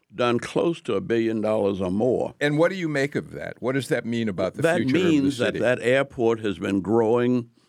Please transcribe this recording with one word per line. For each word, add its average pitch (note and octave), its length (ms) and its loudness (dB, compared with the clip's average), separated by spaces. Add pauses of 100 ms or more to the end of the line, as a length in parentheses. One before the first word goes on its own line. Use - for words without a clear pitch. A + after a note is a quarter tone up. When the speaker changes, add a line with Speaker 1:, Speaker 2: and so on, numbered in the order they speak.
(160)
Speaker 1:
done A#2+ 240 0
close - 420 -2
to A#2 120 -4
a G2 80 -2
billion A2+ 400 -2
dollars G#2 400 0
or F#2 100 -2
more. G#2+ 480 0
Speaker 2:
And D3 180 0
what E3+ 120 4
do G3 60 -4
you F3 120 -4
make D3 280 -2
of D#2+ 160 -6
that? D#2 280 -10
What B2+ 140 -2
does C3+ 160 -2
that A#2+ 160 -2
mean A2+ 240 -2
about F#2 240 -2
the - 80 -8
Speaker 1:
That E3 160 2
Speaker 2:
future C3+ 200 0
of F#3 60 2
the F3 60 4
Speaker 1:
means C#3 300 2
that A#2 80 2
Speaker 2:
city? F#2+ 120 -2
Speaker 1:
that A#2 220 2
airport A#2 600 2
has G2 180 -2
been G2 220 0
growing, A#2 680 2 (200)